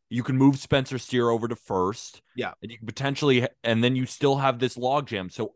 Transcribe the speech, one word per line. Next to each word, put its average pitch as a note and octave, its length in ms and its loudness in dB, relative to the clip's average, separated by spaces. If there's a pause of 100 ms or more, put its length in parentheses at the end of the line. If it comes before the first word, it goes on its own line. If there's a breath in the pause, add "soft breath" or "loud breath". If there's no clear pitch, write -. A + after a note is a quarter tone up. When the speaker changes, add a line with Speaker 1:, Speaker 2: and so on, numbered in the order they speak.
Speaker 1:
You A#2+ 140 -4
can C3 140 -2
move C3+ 200 6
Spencer C3 400 -2
Steer A#2+ 320 0
over A#2 200 0
to A#2 60 -6
first. - 680 -4 (140)
Speaker 2:
Yeah. G#2+ 260 -6
Speaker 1:
And G#2+ 100 -12
you A#2 60 -20
can A2 100 -16
potentially, C3+ 580 2 (180)
and A2+ 200 2
then B2+ 120 4
you B2+ 100 0
still C#3 320 0
have C3+ 200 0
this B2 200 -2
logjam. A#2+ 540 -2
So - 240 -6